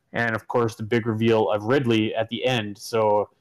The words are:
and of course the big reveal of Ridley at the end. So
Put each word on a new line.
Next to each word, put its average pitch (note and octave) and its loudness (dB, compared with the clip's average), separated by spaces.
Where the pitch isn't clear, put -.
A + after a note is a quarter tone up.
and A2+ -2
of - -8
course A#2 0
the A#2 -12
big A2 0
reveal A2 2
of G#2 -2
Ridley A#2 2
at A2+ -2
the A#2 -8
end. G#2+ -2
So G#2+ 0